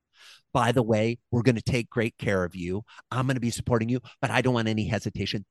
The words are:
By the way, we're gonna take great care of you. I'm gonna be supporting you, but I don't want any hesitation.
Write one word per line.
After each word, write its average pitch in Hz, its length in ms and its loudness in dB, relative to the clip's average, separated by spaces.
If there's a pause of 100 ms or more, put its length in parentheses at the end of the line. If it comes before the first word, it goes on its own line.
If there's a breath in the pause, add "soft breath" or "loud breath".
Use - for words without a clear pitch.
(520 soft breath)
By 120 180 2
the 120 140 2
way, 113 340 0 (140)
we're 120 100 2
gonna 113 180 2
take 120 300 -2
great - 260 -2
care 95 280 0
of 87 100 -4
you. 92 300 -6 (260 soft breath)
I'm 127 160 -2
gonna 131 140 0
be 117 100 0
supporting 113 380 0
you, 123 120 -2 (200 soft breath)
but 123 100 -2
I 123 100 2
don't 127 140 4
want 113 140 2
any 107 180 0
hesitation. 101 640 -4